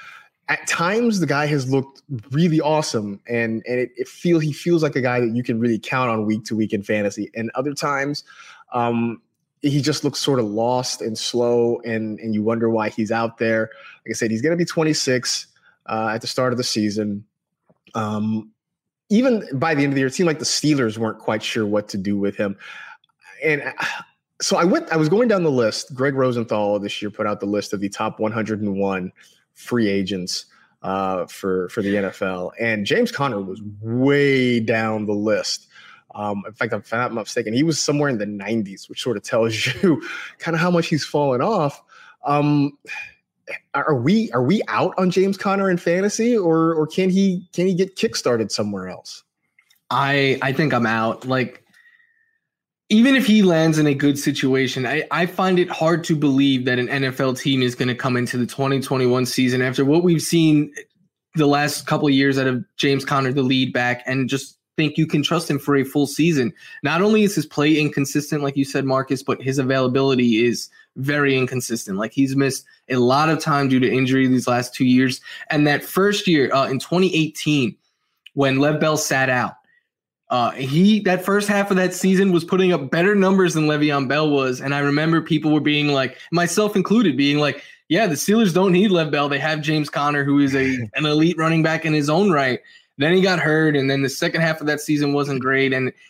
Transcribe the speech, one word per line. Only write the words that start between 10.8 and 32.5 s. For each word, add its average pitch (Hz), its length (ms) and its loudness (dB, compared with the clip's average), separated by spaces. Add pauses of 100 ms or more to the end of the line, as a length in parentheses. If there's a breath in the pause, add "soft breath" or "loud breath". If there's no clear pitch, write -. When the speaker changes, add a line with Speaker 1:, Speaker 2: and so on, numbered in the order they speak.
Speaker 1:
and 110 160 -6
slow, 120 680 0
and, 110 360 -6
and 110 140 -4
you 107 80 0
wonder 113 280 0
why 110 180 0
he's 107 240 -4
out 113 260 -2
there. 113 340 0 (340 loud breath)
Like 113 60 -10
I - 20 -6
said, 113 180 -2
he's 113 100 -2
gonna 160 140 2
be 175 80 0
twenty-six, 151 840 -2 (400 soft breath)
uh, 110 260 -2
at 113 80 -4
the - 60 -10
start 127 260 0
of 117 40 -2
the 123 60 -2
season. 104 600 -2 (720)
Um, 110 560 -4 (580)
even 233 420 2
by 160 220 0
the 143 80 2
end 143 120 0
of - 20 -2
the 139 60 2
year, 135 60 2
it 131 60 -4
seemed 180 140 0
like 151 100 0
the 147 80 -8
Steelers 127 540 0
weren't 110 180 -4
quite 110 240 -4
sure 110 240 -2
what 104 240 -2
to 104 80 -8
do 101 220 -2
with 101 180 -2
him. 98 180 -4 (880 loud breath)
And, 147 180 0
uh, - 240 -8 (560 loud breath)
so - 160 0
I 170 60 2
went, 294 280 0
I 165 60 0
was 156 120 2
going 233 180 4
down 196 160 2
the 156 80 2
list. 120 420 0
Greg 131 220 -2
Rosenthal 107 640 0
this 101 220 -6
year 104 100 -6
put 107 160 -4
out 104 120 -4
the - 60 -6
list 101 280 -2
of 98 80 -6
the 98 80 -4
top 110 300 -6
one 107 120 -2
hundred 107 300 -4
and 101 160 -4
one 95 340 -2 (420 soft breath)
free 113 360 -2
agents, 95 560 -4 (360 soft breath)
uh, 95 440 -4
for, 92 440 -4
for 113 120 -6
the 101 160 -2
N 98 80 -2
F - 160 -8
L. 92 380 -6